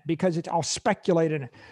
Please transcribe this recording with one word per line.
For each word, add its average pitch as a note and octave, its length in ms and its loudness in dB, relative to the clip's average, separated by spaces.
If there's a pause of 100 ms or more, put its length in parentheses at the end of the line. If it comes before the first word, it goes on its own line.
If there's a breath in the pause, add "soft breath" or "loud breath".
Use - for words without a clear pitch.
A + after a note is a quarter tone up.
because E3 300 0
it's, E3+ 100 -4
I'll E3+ 160 0
speculate E3+ 680 0
in D3+ 100 -4
it." B2 80 -10 (220 loud breath)